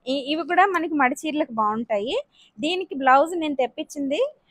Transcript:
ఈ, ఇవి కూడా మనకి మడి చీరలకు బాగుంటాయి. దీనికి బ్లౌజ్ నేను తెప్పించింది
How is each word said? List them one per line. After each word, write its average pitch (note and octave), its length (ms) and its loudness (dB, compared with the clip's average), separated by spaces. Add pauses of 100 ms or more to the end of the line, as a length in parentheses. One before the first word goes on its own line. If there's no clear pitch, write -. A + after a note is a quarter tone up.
ఈ, C4 60 -2
ఇవి C#4+ 300 -2
కూడా F4 220 4
మనకి E4+ 280 -2
మడి B3+ 220 2 (100)
చీరలకు D4+ 280 -2
బాగుంటాయి. A3 680 -2 (360)
దీనికి E4+ 360 -4
బ్లౌజ్ C#4 420 4
నేను D4+ 180 -2
తెప్పించింది C#4+ 720 -2 (240)